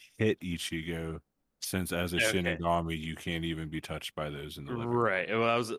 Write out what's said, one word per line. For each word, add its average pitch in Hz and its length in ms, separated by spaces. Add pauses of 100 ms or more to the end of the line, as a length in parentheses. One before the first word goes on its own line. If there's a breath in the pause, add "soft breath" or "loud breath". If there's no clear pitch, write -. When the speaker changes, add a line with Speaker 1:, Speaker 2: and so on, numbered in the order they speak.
(180)
Speaker 1:
hit 107 220
Ichigo, 82 800 (420)
since 92 300
as 87 200
a 87 80
Speaker 2:
Okay. 90 360
Speaker 1:
Shinigami, 85 420
you 80 180
can't 82 280
even 80 240
be 78 120
touched - 340
by 76 160
those 73 280
in 71 80
the 127 60
living. 120 300
Speaker 2:
Right. 92 260
Well, 110 180
that 117 100
was, 120 120 (100)